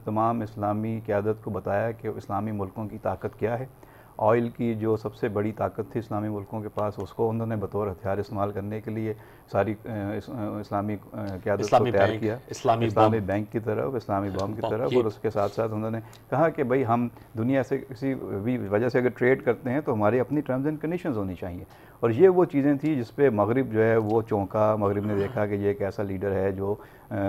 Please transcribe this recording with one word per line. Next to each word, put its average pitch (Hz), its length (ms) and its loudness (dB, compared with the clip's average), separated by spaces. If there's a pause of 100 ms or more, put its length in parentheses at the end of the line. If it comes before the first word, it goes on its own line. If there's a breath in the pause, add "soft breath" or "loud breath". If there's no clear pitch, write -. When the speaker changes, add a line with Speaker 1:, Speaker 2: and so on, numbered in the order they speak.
Speaker 1:
تمام 113 360 0
اسلامی 110 640 -4
قیادت 107 380 0
کو 113 60 -8
بتایا 101 400 -2
کہ 113 180 -8
اسلامی 104 420 -4
ملکوں 101 380 -6
کی 107 140 -12
طاقت 95 360 -4
کیا 113 200 -2
ہے۔ 135 80 -8 (520 loud breath)
آئل 117 300 4
کی 117 260 -2
جو 110 220 0
سب 107 180 -6
سے 127 140 -2
بڑی 104 240 0
طاقت 101 400 -4
تھی 120 80 -4
اسلامی 107 280 -4
ملکوں 104 320 -6
کے 104 80 -8
پاس، 104 280 -2
اس 101 160 -8
کو 113 180 2
انہوں 113 160 -2
نے 113 100 -2
بطور 101 300 -2
ہتھیار 98 320 -4
استعمال 101 340 -2
کرنے 104 280 -6
کے 113 100 -10
لیے 110 240 -4 (360 loud breath)
ساری، 101 240 2 (100)
آ، - 40 -14 (280)
اس، - 140 -10
آ، - 20 -12 (280)
اسلامی، 104 360 -4 (160)
آ، 110 120 -8 (200)
قیادت 101 140 2
کو 104 60 -2
Speaker 2:
اسلامی 120 260 4
Speaker 1:
تیار 98 180 6
Speaker 2:
بینک، 107 120 -4
Speaker 1:
کیا۔ 110 160 0 (100)
Speaker 2:
اسلامی 117 400 0
Speaker 1:
اسلامی 110 340 4
Speaker 2:
بم۔ 95 60 -4
Speaker 1:
بینک 104 260 -2
کی 113 80 -2
طرف، 113 340 -2
اسلامی 101 360 -2
بم 98 220 -4
کی 107 80 -8
Speaker 2:
بم 113 100 -2
Speaker 1:
طرف، 120 200 0
Speaker 2:
کی۔ 123 60 4
Speaker 1:
اور 123 80 6
اس 107 180 -4
کے 110 80 0
ساتھ 101 240 0
ساتھ 110 180 -2
انہوں 110 180 -4
نے 113 80 -4 (320 loud breath)
کہا 151 180 4
کہ 156 140 -2
بھائی 127 240 2
ہم 120 220 2 (300 loud breath)
دنیا 127 240 2
سے 135 160 -2
کسی 135 360 -6
بھی 104 440 -4
وجہ 107 300 2
سے 127 100 2
اگر 123 100 4
ٹریڈ 123 360 2
کرتے 120 260 -2
ہیں 139 100 0
تو 151 140 -2
ہماری 107 260 4
اپنی 143 200 -2
terms 131 240 -2
and 151 120 -2
conditions 156 400 -4
ہونی 95 180 -4
چاہیے۔ 90 300 -10 (360 loud breath)
اور 117 100 4
یہ 156 180 8
وہ 180 160 6
چیزیں 143 300 2
تھیں 147 200 0
جس 120 220 -4
پہ 139 140 6
مغرب 113 420 2
جو 110 120 4
ہے 113 120 6
وہ 110 260 2
چونکا، 107 540 2
مغرب 101 300 0
نے 104 80 0
دیکھا 101 320 0
کہ 104 80 -2
یہ 101 140 0
ایک 101 140 0
ایسا 98 200 -4
لیڈر 98 300 -2
ہے 95 200 0
جو، 98 220 -2 (360 loud breath)
آ، 110 40 -8 (140)